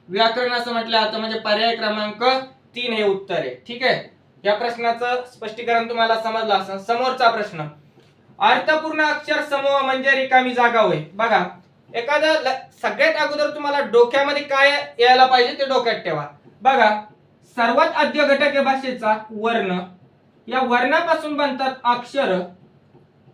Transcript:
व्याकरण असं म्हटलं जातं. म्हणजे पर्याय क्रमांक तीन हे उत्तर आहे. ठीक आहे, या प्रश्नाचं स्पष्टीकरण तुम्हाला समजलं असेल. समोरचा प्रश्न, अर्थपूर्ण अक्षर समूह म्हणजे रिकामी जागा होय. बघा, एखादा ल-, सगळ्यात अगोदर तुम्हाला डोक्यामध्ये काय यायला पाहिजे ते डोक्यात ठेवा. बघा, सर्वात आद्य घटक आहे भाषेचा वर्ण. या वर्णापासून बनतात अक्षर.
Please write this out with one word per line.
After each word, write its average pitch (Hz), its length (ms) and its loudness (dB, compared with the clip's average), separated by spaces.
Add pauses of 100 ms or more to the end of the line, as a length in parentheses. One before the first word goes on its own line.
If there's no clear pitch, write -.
व्याकरण 226 440 0
असं 233 200 -4
म्हटलं 226 280 0
जातं. 220 180 -2
म्हणजे 220 200 -6
पर्याय 220 380 0
क्रमांक 214 480 -4 (520)
तीन 247 160 -4
हे 220 100 -2
उत्तर 190 320 -2
आहे. - 200 -4 (140)
ठीक 240 140 -10
आहे, 214 280 -2 (340)
या 208 100 2
प्रश्नाचं 233 680 -2 (100)
स्पष्टीकरण 226 560 -2
तुम्हाला 226 260 0
समजलं 220 400 -2
असेल. 190 240 -4
समोरचा 240 520 0
प्रश्न, 202 340 -6 (720)
अर्थपूर्ण 311 640 2
अक्षर 294 400 -2
समूह 277 380 0
म्हणजे 262 300 -2
रिकामी 254 420 2
जागा 233 280 2
होय. 165 220 0 (120)
बघा, 214 300 0 (500)
एखादा 285 460 0
ल-, 247 300 -4 (120)
सगळ्यात 294 320 0
अगोदर 294 400 -2
तुम्हाला 285 260 -2
डोक्यामध्ये 277 640 2
काय 285 580 2
यायला 254 260 8
पाहिजे 254 260 4
ते 277 140 -2
डोक्यात 233 300 0
ठेवा. 151 300 -6 (360)
बघा, 214 400 4 (540)
सर्वात 247 320 4
आद्य 294 360 0
घटक 277 220 2
आहे 277 140 0
भाषेचा 254 580 0 (120)
वर्ण. 208 480 -2 (720)
या 254 120 -2
वर्णापासून 294 760 0
बनतात 269 360 -2 (120)
अक्षर. 240 560 -2 (920)